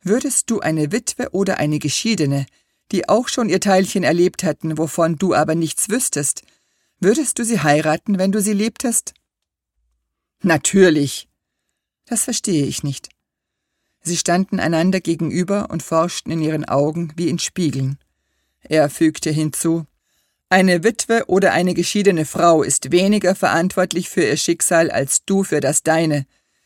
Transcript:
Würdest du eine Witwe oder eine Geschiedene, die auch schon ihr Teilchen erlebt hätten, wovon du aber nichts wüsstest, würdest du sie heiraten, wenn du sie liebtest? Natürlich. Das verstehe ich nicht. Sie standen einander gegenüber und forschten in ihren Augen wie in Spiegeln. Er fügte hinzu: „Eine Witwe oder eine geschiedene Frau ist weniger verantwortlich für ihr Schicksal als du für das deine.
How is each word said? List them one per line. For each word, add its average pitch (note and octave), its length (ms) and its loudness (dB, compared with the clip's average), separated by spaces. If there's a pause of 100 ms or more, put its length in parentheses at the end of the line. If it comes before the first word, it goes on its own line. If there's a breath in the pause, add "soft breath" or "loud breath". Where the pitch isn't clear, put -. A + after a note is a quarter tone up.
Würdest A#3+ 480 -2
du A3+ 100 0
eine D#3 320 -2
Witwe - 420 -6
oder F#3+ 240 0
eine D3+ 200 0
Geschiedene, C#3+ 680 -2 (440)
die - 160 -2
auch A3+ 200 2
schon A#3 200 -2
ihr F#3 120 2
Teilchen F#3+ 440 2
erlebt F3 380 2
hätten, D#3+ 380 -4
wovon D#3+ 380 0
du F#3+ 180 0
aber D#3 180 2
nichts E3 360 -2
wüsstest, G3 520 -4 (580)
würdest A#3+ 400 0
du A#3+ 60 -2
sie A3 160 0
heiraten, D#3 580 2
wenn F#3+ 120 2
du G#3 100 0
sie G#3 120 0
liebtest? A3+ 600 -4 (1300)
Natürlich. D#3+ 840 2 (760)
Das - 200 -4
verstehe E3+ 400 -2
ich - 180 -6
nicht. C#3+ 260 -8 (920)
Sie E3+ 140 -4
standen F#3+ 420 0
einander F3 400 2
gegenüber E3 680 -2
und E3 120 -6
forschten E3 500 -2
in D#3+ 100 -2
ihren D3+ 240 -2
Augen D3+ 500 -2
wie E3+ 140 -2
in F3 100 -2
Spiegeln. C3+ 580 -2 (640)
Er D3+ 280 2
fügte D#3 420 0
hinzu: D#3 540 -2 (640)
„Eine F#3 340 4
Witwe A3+ 440 0
oder F#3 260 2
eine F3 200 0
geschiedene F3 520 0
Frau E3+ 360 4
ist C3 300 -2
weniger F#3+ 420 2
verantwortlich F3 760 0
für F3 140 0
ihr C3 140 0
Schicksal E3+ 540 0
als - 340 -2
du G3 180 0
für D3+ 160 -2
das C#3 240 -2
deine. D#3+ 440 0 (380)